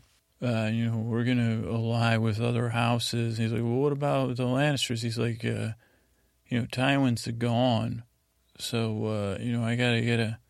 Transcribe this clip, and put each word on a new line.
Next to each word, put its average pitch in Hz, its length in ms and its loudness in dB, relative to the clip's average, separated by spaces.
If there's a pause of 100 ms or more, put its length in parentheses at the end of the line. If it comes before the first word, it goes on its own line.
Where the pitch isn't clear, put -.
(440)
uh, 113 240 0
you 113 180 0
know, 117 100 -2
we're 117 280 -2
gonna 117 460 2
ally 113 460 2
with 110 240 2
other 120 300 0
houses." 117 680 0
He's 113 140 0
like, 117 100 0
"Well, 117 140 0
what 143 160 2
about 139 440 0
the 127 80 -2
Lannisters?" 127 580 0
He's 117 160 -4
like, 117 260 -2
uh, 110 280 -2 (760)
"You 120 120 0
know, 120 60 -2
Tywin's 131 600 0 (100)
gone, 117 680 0 (540)
so, 110 460 -2
uh, 104 360 -2
you 120 120 -2
know, 117 100 -2
I 117 140 0
gotta 120 240 2
get 117 200 2
a, 113 180 -2 (120)